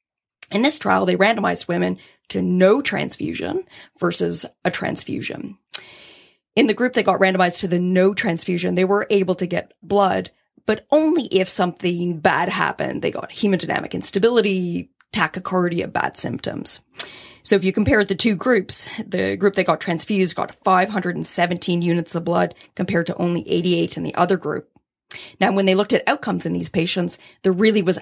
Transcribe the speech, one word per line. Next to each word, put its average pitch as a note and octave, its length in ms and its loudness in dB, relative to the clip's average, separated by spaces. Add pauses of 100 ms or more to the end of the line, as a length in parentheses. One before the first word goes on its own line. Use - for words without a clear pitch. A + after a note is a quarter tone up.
(520)
in G3+ 100 0
this C#4+ 160 2
trial, F#3+ 280 2
they F3+ 100 2
randomized F#3+ 520 0
women F3+ 300 -2 (320)
to F#3 120 -4
no F#3 400 4
transfusion - 840 -4 (320)
versus F3 480 -2 (180)
a F3+ 80 -2
transfusion. - 840 -6 (1000)
In A#3 120 4
the G#3+ 60 2
group B3 200 0
that G#3 120 0
got F#3+ 140 2
randomized F#3 420 2
to G3 60 -2
the F3 120 0
no F#3 340 4
transfusion, F3+ 600 -2
they F#3 100 2
were G3+ 240 0
able F#3+ 260 2
to F3+ 120 -2
get F3 340 -6
blood, G3 500 0 (340)
but G#3+ 260 -2
only D#4 340 4
if F#3 240 0
something F3 680 -2
bad E3 300 2
happened. E3 520 -4
They - 100 0
got - 200 -8
hemodynamic - 600 0
instability, F#3 1000 0 (200)
tachycardia, F3+ 800 -2
bad - 260 -2
symptoms. - 600 -4 (640)
So - 120 4
if F#3 100 2
you F#3+ 80 2
compare G#3+ 320 2
the F#3+ 100 -2
two A3 200 2
groups, A3 520 0 (180)
the F#3+ 300 -2
group G3+ 200 0
that F#3 100 2
got D#3+ 160 2
transfused F#3 540 0
got - 280 -6
five F#3+ 260 4
hundred F#3 260 -4
and D#3+ 100 -4
seventeen F3 560 0
units E3+ 340 0
of E3+ 80 -4
blood F3 320 0 (200)
compared F3+ 320 0
to F3 100 -4
only F3 320 -2
eighty-eight F3 480 0
in E3 60 -6
the D#3+ 120 -8
other F3+ 220 2
group. D3 320 -8 (680)
Now, G3 120 4
when G3 140 2
they F#3 100 4
looked G3+ 180 2
at - 140 0
outcomes F#3 380 -2
in E3+ 80 -4
these F3 160 -4
patients, F3 500 -2 (240)
there F#3+ 80 4
really G#3 320 2
was E3+ 180 0